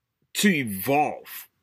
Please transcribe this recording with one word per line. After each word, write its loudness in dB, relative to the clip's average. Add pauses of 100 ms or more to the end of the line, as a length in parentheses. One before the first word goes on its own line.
(340)
to 4
evolve -2 (140)